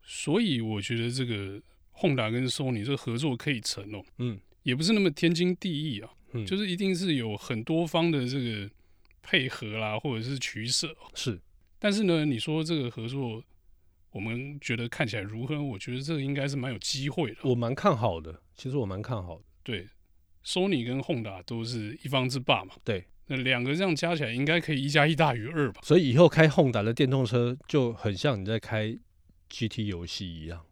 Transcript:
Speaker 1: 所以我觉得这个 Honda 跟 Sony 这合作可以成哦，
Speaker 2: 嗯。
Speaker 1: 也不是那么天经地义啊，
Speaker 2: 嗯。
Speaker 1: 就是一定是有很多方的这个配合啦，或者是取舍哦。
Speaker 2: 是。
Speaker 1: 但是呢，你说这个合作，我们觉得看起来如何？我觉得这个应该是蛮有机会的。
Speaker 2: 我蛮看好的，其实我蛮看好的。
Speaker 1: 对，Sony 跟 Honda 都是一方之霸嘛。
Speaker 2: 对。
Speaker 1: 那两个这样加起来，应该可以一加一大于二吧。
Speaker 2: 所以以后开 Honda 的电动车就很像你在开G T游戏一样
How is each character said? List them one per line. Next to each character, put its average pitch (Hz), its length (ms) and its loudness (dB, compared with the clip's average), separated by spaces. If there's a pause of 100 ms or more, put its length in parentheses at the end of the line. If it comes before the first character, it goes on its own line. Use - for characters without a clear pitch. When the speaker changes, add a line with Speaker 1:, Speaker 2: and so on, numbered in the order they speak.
Speaker 1:
所 - 360 0
以 160 200 2
我 110 200 -2
觉 117 160 -2
得 117 140 0
这 127 160 -2
个 101 340 -4 (360)
Honda 127 340 2
跟 123 180 0
Sony 123 360 -2
这 139 120 0
合 117 220 -4
作 135 180 0
可 147 140 -4
以 123 100 -2
成 - 220 -6 (100)
哦， 101 120 -12 (140)
Speaker 2:
嗯。 120 200 -4 (260)
Speaker 1:
也 131 100 0
不 139 80 -2
是 180 100 2
那 214 80 4
么 196 120 4
天 170 200 2
经 180 240 2
地 180 160 -4
义 147 280 -4
啊， 113 100 -14 (220)
Speaker 2:
嗯。 113 120 -4
Speaker 1:
就 101 100 -2
是 202 140 -2
一 175 80 -2
定 190 180 2
是 175 200 0
有 113 200 0
很 113 300 -4
多 160 220 2
方 170 240 2
的 135 180 2
这 135 100 -2
个 110 300 -4 (540)
配 135 260 2
合 110 300 -6
啦， 107 200 -2
或 120 200 -2
者 113 40 -4
是 131 160 -6
取 110 280 -6
舍 131 220 0
哦。 - 260 -16
Speaker 2:
是。 101 260 -4 (380)
Speaker 1:
但 208 120 2
是 202 120 2
呢， 165 240 4
你 131 120 0
说 156 240 -2
这 160 120 -2
个 131 160 -2
合 113 180 -8
作， 123 340 -6 (680)
我 - 100 -10
们 123 400 -6
觉 123 160 -2
得 117 100 -4
看 123 200 -2
起 110 100 -4
来 104 60 -4
如 110 240 -8
何？ 147 160 -4
我 127 160 -4
觉 123 160 -8
得 131 80 -6
这 147 100 -4
个 156 80 -2
应 135 140 -2
该 139 120 -2
是 139 80 -4
蛮 131 160 -4
有 113 100 -6
机 131 280 -4
会 143 220 -2
的。 - 140 -14
Speaker 2:
我 127 100 4
蛮 120 200 0
看 165 220 2
好 104 240 0
的， 80 220 -14 (140)
其 - 140 -10
实 139 60 -4
我 131 80 0
蛮 95 160 -4
看 104 240 -6
好 87 140 -12
的。 - 60 -20 (180)
Speaker 1:
对， 101 260 -8 (560)
Sony 185 400 0
跟 127 160 -2
Honda 104 440 -4
都 117 200 -4
是 113 380 -6
一 - 60 -8
方 127 200 2
之 127 100 -2
霸 127 260 2
嘛。 95 100 -16 (100)
Speaker 2:
对。 95 220 -2 (200)
Speaker 1:
那 139 100 -4
两 127 260 2
个 135 120 0
这 175 80 0
样 185 140 2
加 170 180 0
起 151 80 -2
来， 113 100 -2
应 123 120 0
该 165 160 2
可 156 140 -2
以 127 80 0
一 139 60 -2
加 147 180 6
一 160 80 4
大 147 200 4
于 110 140 -4
二 147 240 0
吧。 - 100 -14
Speaker 2:
所 156 160 8
以 151 120 6
以 117 60 6
后 165 120 12
开 160 180 8
Honda 131 360 4
的 110 100 2
电 131 160 4
动 135 160 4
车 123 320 2 (100)
就 123 280 2
很 104 200 -2
像 120 240 0
你 95 60 -6
在 110 140 -2
开 110 360 -2 (540)
G - 180 -4
T 107 200 -4
游 87 180 -4
戏 92 220 -8
一 82 220 -10
样 85 240 -10